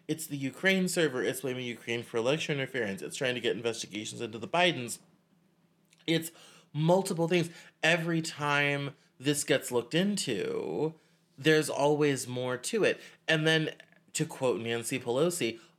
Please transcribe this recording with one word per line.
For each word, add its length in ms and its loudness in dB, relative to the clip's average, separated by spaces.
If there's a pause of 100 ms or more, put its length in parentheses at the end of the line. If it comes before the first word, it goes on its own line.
It's 180 -4
the 120 -8
Ukraine 500 2
server, 360 2
it's 180 0
blaming 240 -4
Ukraine 380 -4
for 140 -6
election 400 0
interference, 440 -4
it's 140 -10
trying 200 -2
to 60 -6
get 140 2
investigations 640 -6
into 160 -8
the 100 -8
Bidens. 520 0 (1080)
It's 240 0 (420)
multiple 540 2
things. 220 2 (340)
Every 380 2
time 760 0 (240)
this 240 0
gets 280 0
looked 220 -2
into, 1000 0 (440)
there's 320 4
always 580 2
more 300 -4
to 260 -2
it. 160 4 (280)
And 180 2
then, 260 2 (420)
to 120 0
quote 340 -2
Nancy 400 -4
Pelosi, 600 0 (200)